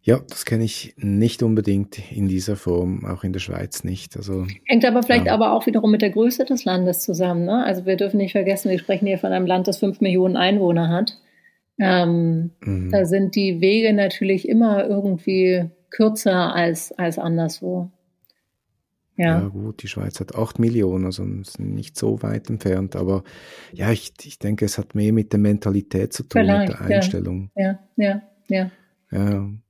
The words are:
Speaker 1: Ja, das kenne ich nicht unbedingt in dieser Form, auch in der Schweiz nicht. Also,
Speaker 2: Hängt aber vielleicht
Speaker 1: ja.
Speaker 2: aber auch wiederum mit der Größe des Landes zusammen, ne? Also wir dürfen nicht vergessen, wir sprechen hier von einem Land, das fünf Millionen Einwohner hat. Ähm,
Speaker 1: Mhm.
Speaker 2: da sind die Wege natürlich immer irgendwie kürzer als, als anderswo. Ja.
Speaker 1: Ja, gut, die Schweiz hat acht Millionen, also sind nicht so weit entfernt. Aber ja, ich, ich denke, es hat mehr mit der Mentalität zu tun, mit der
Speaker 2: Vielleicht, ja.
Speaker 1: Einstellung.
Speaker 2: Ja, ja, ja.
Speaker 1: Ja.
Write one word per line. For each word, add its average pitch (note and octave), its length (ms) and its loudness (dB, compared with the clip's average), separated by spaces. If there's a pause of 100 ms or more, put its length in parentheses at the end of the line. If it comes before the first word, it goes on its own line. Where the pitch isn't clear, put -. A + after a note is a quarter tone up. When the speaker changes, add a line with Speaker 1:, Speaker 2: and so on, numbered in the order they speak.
Speaker 1:
Ja, B2+ 240 4
das - 180 -12
kenne A2+ 180 0
ich - 340 -8
nicht G#2 460 2
unbedingt G2+ 680 0
in G2+ 160 -2
dieser F#2+ 280 -2
Form, F#2 500 -2
auch F#2 180 -8
in F#2 100 -4
der F#2+ 60 -6
Schweiz - 440 -8
nicht. F#2 340 -8
Also, F#2+ 300 -6 (180)
Speaker 2:
Hängt A#3 180 4
aber A#3+ 200 2
vielleicht A#3+ 240 2
Speaker 1:
ja. - 80 2
Speaker 2:
aber G#3+ 180 2
auch - 140 0
wiederum G#3+ 240 2
mit G#3+ 100 4
der G#3 80 2
Größe A#3+ 340 0
des C4 220 -2
Landes F3+ 360 0
zusammen, F3 440 0
ne? A3+ 180 0
Also F3+ 220 -2
wir F#3+ 120 0
dürfen G3+ 200 0
nicht G3 140 0
vergessen, G3 400 0
wir F#3 80 0
sprechen G3 260 0
hier F#3+ 140 0
von F#3 120 -2
einem F#3 140 0
Land, F3+ 220 2
das F#3+ 100 -2
fünf G3 240 0
Millionen F#3 360 2
Einwohner F3+ 520 2
hat. F3+ 300 0 (600)
Ähm, E3+ 680 2 (140)
Speaker 1:
Mhm. F#2 280 -2
Speaker 2:
da G3 140 4
sind F#3+ 300 0
die F#3+ 260 0
Wege G#3+ 320 4
natürlich G3 560 0
immer A3 380 4
irgendwie F#3 840 0 (220)
kürzer G#3 640 2
als, E3+ 380 -2
als E3+ 260 -4
anderswo. E3+ 720 -4 (1300)
Ja. E3 240 2
Speaker 1:
Ja, G2+ 80 -4
gut, G#2 340 -8
die G#2 40 -12
Schweiz G2+ 320 -8
hat - 160 -8
acht A2 220 -2
Millionen, G2+ 480 2
also F#2+ 180 -6
sind G2+ 520 -8
nicht G#2 200 -10
so A2 280 -2
weit G#2+ 260 -6
entfernt. F#2+ 460 -2
Aber F#2+ 280 0 (480)
ja, F#2 200 -2
ich, - 220 -4 (100)
ich - 160 -20
denke, G#2+ 260 -2
es G2+ 140 -4
hat - 160 -10
mehr G#2+ 180 2
mit G#2+ 180 0
der G#2 80 2
Mentalität G2+ 720 0
zu - 120 -10
tun, - 180 0
mit F#3+ 80 4
der G3+ 160 4 (120)
Speaker 2:
Vielleicht, - 120 -6
ja. G3+ 80 2
Speaker 1:
Einstellung. F#2+ 580 -2
Speaker 2:
Ja, F#3+ 240 -2 (180)
ja, G#3 240 0 (260)
ja. F#3 240 -2 (400)
Speaker 1:
Ja. G2+ 360 -2 (220)